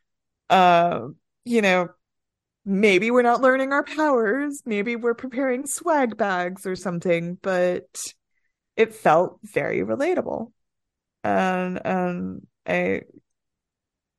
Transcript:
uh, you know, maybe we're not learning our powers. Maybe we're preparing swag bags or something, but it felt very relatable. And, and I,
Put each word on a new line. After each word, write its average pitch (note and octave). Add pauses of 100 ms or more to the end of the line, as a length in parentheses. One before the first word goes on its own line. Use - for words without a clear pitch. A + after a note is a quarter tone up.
(480)
uh, E3+ (360)
you A#3
know, F3+ (760)
maybe G3
we're B3
not A#3+
learning C4
our C#4+
powers. C#4+
Maybe A3+
we're A#3
preparing C4
swag C#4
bags F#3
or F#3
something, F3
but F3+ (880)
it A3
felt E3+
very -
relatable. A#3+ (720)
And, F#3
and F#3 (200)
I, F3+ (1160)